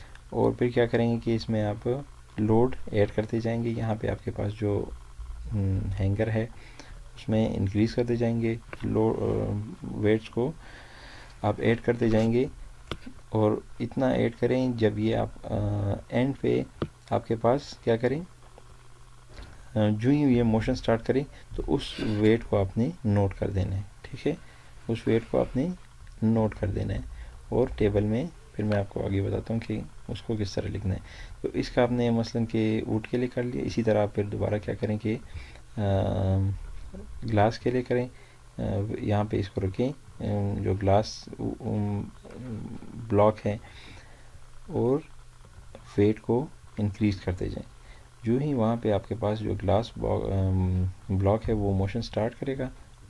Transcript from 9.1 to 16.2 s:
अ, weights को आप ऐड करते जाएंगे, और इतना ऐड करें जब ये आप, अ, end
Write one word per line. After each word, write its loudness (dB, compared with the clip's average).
अ, 0
weights 2
को -2
आप 2
ऐड 4
करते 2
जाएंगे, 4
और 4
इतना 0
ऐड 2
करें 2
जब 4
ये 2
आप, 0
अ, 0
end 2